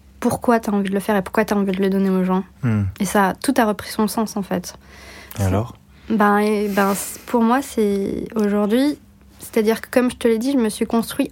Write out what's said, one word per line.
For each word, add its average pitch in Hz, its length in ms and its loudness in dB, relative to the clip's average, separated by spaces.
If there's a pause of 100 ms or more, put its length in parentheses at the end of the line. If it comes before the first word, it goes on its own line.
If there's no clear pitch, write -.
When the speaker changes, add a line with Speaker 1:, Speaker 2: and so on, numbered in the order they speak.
(180)
Speaker 1:
pourquoi 233 400 0
t'as 226 140 -4
envie 202 160 0
de 190 60 -2
le 202 60 0
faire 214 140 0
et 196 60 2
pourquoi 214 240 0
t'as 214 120 -2
envie 196 160 0
de 190 100 -2
le 196 80 2
donner 196 180 2
aux 185 160 2
gens. 185 180 0 (200)
Speaker 2:
Hmm. 107 220 2 (160)
Speaker 1:
Et 208 40 0
ça, 190 380 2
tout 277 160 0
a 226 80 4
repris 208 240 -4
son 214 180 0
sens, 214 300 -4
en 196 40 -2
fait. 180 340 -6 (580)
Speaker 2:
Et - 60 -6
Speaker 1:
C'est 101 40 0
Speaker 2:
alors ? 98 320 -2 (320)
Speaker 1:
Ben, 208 300 4
et, 208 300 0
ben, 196 260 0
c-, - 320 -8
pour 240 160 2
moi, 240 180 4
c'est 202 640 -2 (100)
aujourd'hui, 208 640 2 (420)
c'est-à-dire 220 420 0
que, - 80 -16
comme 247 200 2
je - 60 -8
te - 100 0
l'ai 226 120 4
dit, 262 140 -2
je 277 60 2
me 220 120 2
suis 226 160 -4
construit 233 460 -2